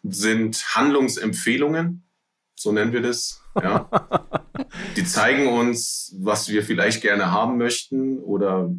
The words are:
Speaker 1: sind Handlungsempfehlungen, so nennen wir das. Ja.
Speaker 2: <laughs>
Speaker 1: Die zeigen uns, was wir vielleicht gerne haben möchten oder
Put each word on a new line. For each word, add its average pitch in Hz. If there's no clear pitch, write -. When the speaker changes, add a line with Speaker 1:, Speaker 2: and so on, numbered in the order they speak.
Speaker 1:
sind 110
Handlungsempfehlungen, 139
so -
nennen 107
wir 120
das. 120
Ja. -
Speaker 2:
<laughs> -
Speaker 1:
Die -
zeigen 127
uns, 120
was 101
wir 104
vielleicht -
gerne 101
haben 117
möchten 131
oder 95